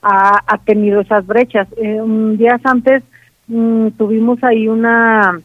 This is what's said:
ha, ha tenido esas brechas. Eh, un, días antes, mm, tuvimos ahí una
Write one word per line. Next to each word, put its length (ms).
ha, 440
ha 120
tenido 420
esas 260
brechas. 500
Eh, 260
un, 340
días 280
antes, 380
mm, 500
tuvimos 460
ahí 240
una 800